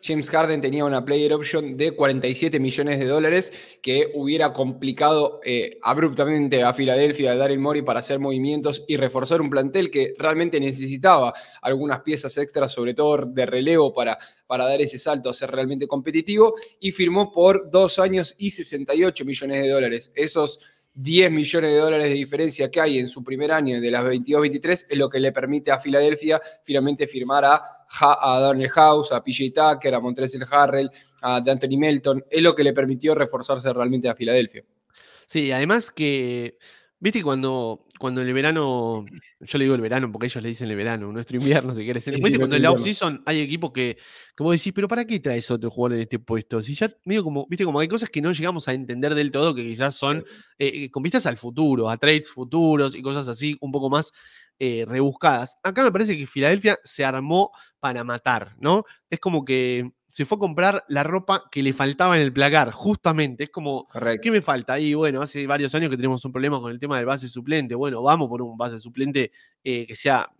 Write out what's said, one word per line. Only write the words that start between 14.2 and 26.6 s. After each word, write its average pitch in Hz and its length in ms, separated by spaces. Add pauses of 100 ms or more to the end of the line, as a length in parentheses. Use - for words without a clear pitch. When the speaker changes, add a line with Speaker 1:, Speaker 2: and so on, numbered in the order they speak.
Speaker 1:
para 127 200
dar 139 140
ese 143 200
salto 131 320
a - 20
ser 127 160
realmente 131 380
competitivo, 165 640 (260)
y 190 120
firmó 190 400
por 185 400
dos 180 260
años 185 400
y 202 140
sesenta 143 420
y 170 120
ocho 156 200
millones 139 380
de 135 60
dólares. 123 440
Esos 147 460 (340)
diez 165 380
millones 156 400
de 147 60
dólares 151 320
de 139 60
diferencia 139 540
que 160 120
hay 147 180
en 123 80
su 123 160
primer 135 260
año 143 300
de 120 100
las 120 140
veintidós 127 380
veintitrés 147 480
es 143 80
lo 139 120
que 131 120
le 135 100
permite 139 400
a 135 80
Filadelfia 151 640 (240)